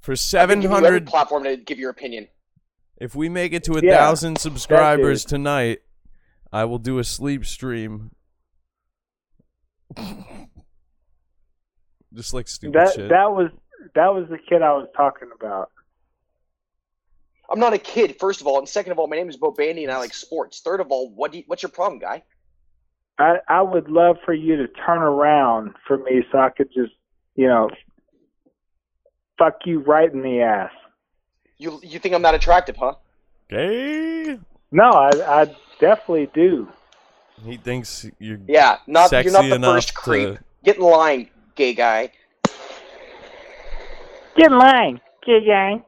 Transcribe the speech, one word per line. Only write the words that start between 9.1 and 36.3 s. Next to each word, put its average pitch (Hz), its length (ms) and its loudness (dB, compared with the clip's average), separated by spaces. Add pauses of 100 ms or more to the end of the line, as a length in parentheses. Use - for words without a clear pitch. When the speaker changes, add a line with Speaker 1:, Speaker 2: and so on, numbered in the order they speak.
Speaker 1:
<laughs> - 60 -18 (2000)
Just, 113 200 -14
like, 123 140 -8
stupid 151 340 -4
Speaker 3:
That, 185 140 4
Speaker 1:
shit. 101 140 -10
Speaker 3:
that 196 220 2
was, 180 200 -4 (440)
that 180 180 2
was 180 160 -6
the 165 100 -12
kid 170 220 0
I 151 120 2
was 139 220 -4
talking 139 340 -2 (100)
about. 101 320 -10 (1800)
Speaker 2:
I'm 202 100 -6
not 233 140 2
a 202 40 -2
kid, 190 420 -4
first 190 220 -4
of 143 60 -6
all, 139 120 0
and 139 80 -10
second 185 240 -8
of 165 80 -6
all, 156 80 -2
my 156 80 -8
name 175 140 -6
is 135 80 -18
Bo 147 140 -4
Bandy 156 320 -6
and 135 100 -8
I 131 60 -6
like 120 140 -10
sports. - 480 -12
Third 185 200 -6
of 143 100 -6
all, 131 220 -6
what 143 180 -8
do 156 80 -20
you, 156 80 -20
what's 175 160 -10
your 185 60 -10
problem, 175 300 -8
guy? 95 240 -12 (960)
Speaker 3:
I, 160 180 2 (100)
I 175 140 2
would 175 280 -2
love 170 360 4
for 170 80 -2
you 156 240 -2
to 131 100 -4
turn - 340 -4
around 143 720 2 (140)
for 139 100 0
me 131 340 -2
so 135 80 2
I 131 100 2
could 135 240 -6
just, 123 180 -4 (440)
you 131 120 2
know, 113 220 2 (1700)
fuck 160 280 2
you 170 140 -4
right 151 320 2
in 135 120 -8
the 123 180 -2
ass. 107 300 -2 (840)
Speaker 2:
You, 151 260 -14
you 165 160 -18
think 185 160 -4
I'm 170 80 0
that 160 120 6
attractive, 170 420 2
huh? 131 180 -6 (540)
Speaker 1:
Gay? 294 880 -6 (340)
Speaker 3:
No, 208 200 6
I, 143 180 6 (320)
I 151 140 0 (240)
definitely 170 540 0